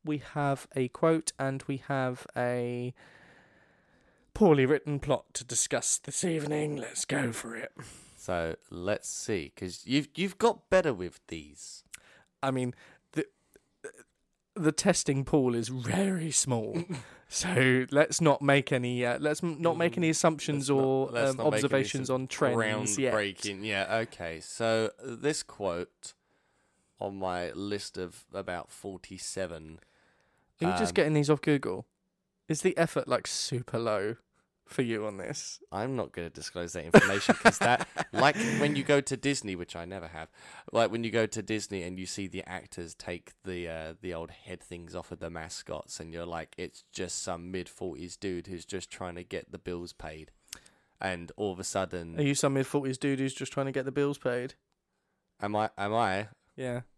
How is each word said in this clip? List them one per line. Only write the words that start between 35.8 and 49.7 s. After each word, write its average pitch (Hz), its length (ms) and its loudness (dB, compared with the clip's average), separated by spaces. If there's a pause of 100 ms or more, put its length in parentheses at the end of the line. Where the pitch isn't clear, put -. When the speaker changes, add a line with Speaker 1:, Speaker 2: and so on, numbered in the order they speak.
Speaker 2:
not 98 180 -4
gonna 85 180 -8
disclose 85 420 -8
that 82 140 -6
information - 480 8
'cause - 240 6
that, 131 280 4 (140)
Speaker 1:
<laughs> - 140 -4
Speaker 2:
like 143 200 6 (260)
when 147 160 2
you 139 60 0
go 143 200 6
to 139 140 -4
Disney, 113 400 -2
which 87 200 -10
I 85 80 -8
never 90 240 -10
have, 80 220 -12 (420)
like 113 180 6
when 113 140 -2
you 110 60 -2
go 110 160 4
to 107 160 -6
Disney 101 400 -4
and 92 160 -6
you 92 80 -6
see 98 220 -6
the 90 200 -8
actors 85 460 -10
take - 380 -10 (120)
the, 87 240 -6
uh, 80 320 -10
the 90 140 -6
old 82 160 -8
head - 320 -14
things 87 320 -14
off 87 180 -10
of 82 80 -12
the 82 80 -8
mascots, 80 720 -10
and 82 140 -12
you're 85 100 -8
like, 82 320 -8
"It's 87 260 -10 (100)
just - 300 -6
some 87 280 -6
mid-forties 87 640 -8
dude 90 300 -4
who's 90 180 -10
just - 260 -8
trying 87 260 -8
to 90 60 -10
get - 300 -8
the 90 60 -12
bills 87 340 -8